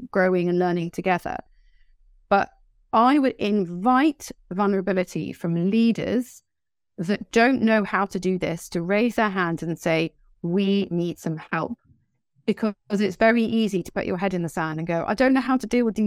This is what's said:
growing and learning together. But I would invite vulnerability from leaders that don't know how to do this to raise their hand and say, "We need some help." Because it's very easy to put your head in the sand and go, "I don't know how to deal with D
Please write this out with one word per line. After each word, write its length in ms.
growing 400
and 80
learning 340
together. 460
But 220
I 280
would 180
invite 960
vulnerability 800
from 380
leaders 720
that 340
don't 300
know 220
how 240
to 120
do 200
this 300
to 120
raise 340
their 140
hand 320
and 160
say, 380
"We 480
need 300
some 200
help." 260
Because 280
it's 240
very 280
easy 380
to 100
put 140
your 120
head 160
in 100
the 60
sand 300
and 80
go, 200
"I 60
don't 200
know 80
how 160
to 100
deal 180
with 100
D 120